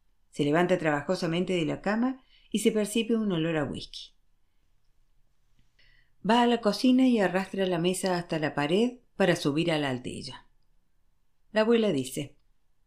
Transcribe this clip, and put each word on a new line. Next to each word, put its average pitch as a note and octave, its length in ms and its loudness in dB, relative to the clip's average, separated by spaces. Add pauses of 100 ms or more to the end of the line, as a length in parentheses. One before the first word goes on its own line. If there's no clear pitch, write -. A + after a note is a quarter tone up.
(300)
Se - 140 -2
levanta F3 320 2
trabajosamente F3 800 -2
de E3+ 100 -2
la C#3+ 160 -4
cama A#3 420 -2 (280)
y A3 80 -2
se A3 120 2
percibe A3 460 0
un G#3+ 160 -2
olor E3 240 -2
a D3 80 0
whisky. - 500 -12 (2250)
Va A#3+ 140 4
a A#3+ 40 4
la A#3+ 140 2
cocina B3+ 480 4
y A#3 120 4
arrastra F#3+ 440 0
la F3+ 140 0
mesa F#3 400 0
hasta E3+ 200 -4
la D3+ 160 -2
pared F#3+ 440 0 (180)
para F3+ 180 2
subir D#3+ 380 0
al D3+ 100 0
altillo. B2+ 520 -6 (1160)
La A3 100 2
abuela A3 280 2
dice: C3+ 460 -6 (500)